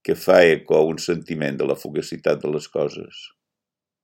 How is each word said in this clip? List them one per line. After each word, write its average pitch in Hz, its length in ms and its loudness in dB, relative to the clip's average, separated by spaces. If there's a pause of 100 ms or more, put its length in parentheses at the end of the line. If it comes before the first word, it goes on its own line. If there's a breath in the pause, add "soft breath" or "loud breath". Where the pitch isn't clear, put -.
que 85 120 -2
fa 92 300 6
eco 78 320 2
a 80 80 4
un 80 160 -6
sentiment 78 560 -4
de 69 100 -2
la 69 80 -2
fugacitat 76 640 -4
de 76 140 -4
les 76 160 -8
coses. - 560 -8 (760)